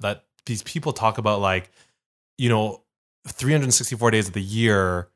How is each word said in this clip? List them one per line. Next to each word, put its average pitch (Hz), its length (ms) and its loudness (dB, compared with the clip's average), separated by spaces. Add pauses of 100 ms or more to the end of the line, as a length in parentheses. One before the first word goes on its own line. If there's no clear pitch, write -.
that 104 240 -6 (220)
these 113 180 -6
people 156 280 -6
talk 113 260 0
about, 107 220 0
like, 92 300 0 (680)
you 120 100 2
know, 107 340 0 (460)
three 131 240 -2
hundred 139 200 2
sixty-four 117 380 0
days 110 160 2
of 92 80 -10
the 104 80 -4
year 98 720 0